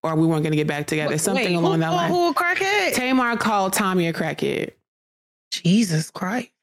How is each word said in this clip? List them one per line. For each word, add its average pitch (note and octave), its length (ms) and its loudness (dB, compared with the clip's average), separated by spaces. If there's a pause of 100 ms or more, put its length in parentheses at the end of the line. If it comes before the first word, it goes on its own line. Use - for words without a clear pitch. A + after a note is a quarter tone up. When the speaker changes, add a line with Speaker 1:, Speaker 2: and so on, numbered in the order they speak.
Speaker 1:
or D#3+ 140 -2
we D#3+ 120 4
weren't D#3+ 160 2
gonna D#3 120 0
get D3+ 120 0
back D3 200 -4
together." D3+ 240 -2
Speaker 2:
Wait, D#3 100 -2
Speaker 1:
Something - 240 0
Speaker 2:
wait, F3 100 0
Speaker 1:
along E3+ 200 2
Speaker 2:
who, E3 60 2
Speaker 1:
that D#3+ 100 0
line. - 200 0
Speaker 2:
who, F4 40 0 (100)
who E4+ 60 2
a - 20 -4
crackhead? F#4 640 0
Speaker 1:
Tamar B3 420 0
called G#3 360 0
Tommy F#3 340 0
a E3 60 -2
crackhead. D3+ 580 -4 (880)
Speaker 2:
Jesus F3 480 2
Christ. A3+ 400 -6 (140)